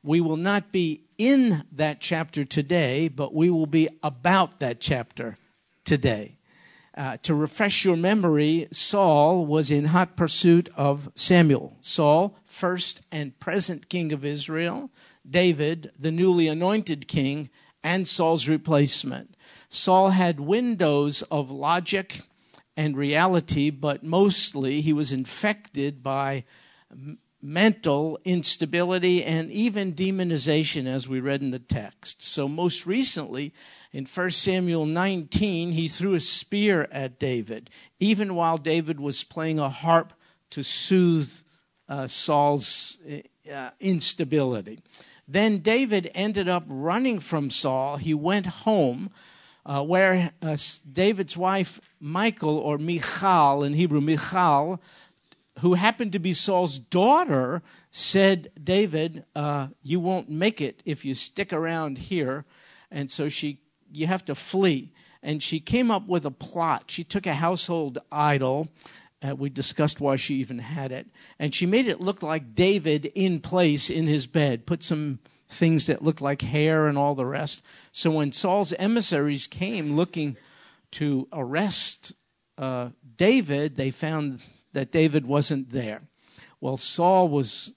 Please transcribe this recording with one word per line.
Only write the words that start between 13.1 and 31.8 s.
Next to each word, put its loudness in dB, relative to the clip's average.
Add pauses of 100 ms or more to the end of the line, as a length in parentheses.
and -8
present -4
king -2
of -6
Israel, -6 (360)
David, 2
the -2
newly 4
anointed -2
king, -2 (340)
and 0
Saul's 2
replacement. 0 (320)
Saul 4
had 2
windows 0
of -4
logic -2 (560)
and 0
reality, 2
but -4
mostly 2
he 2
was 0
infected -4
by -4 (480)
m-, -16 (220)
mental 0
instability 0
and -2
even -2
demonization, 0
as -4
we -4
read -2
in -4
the -8
text. -8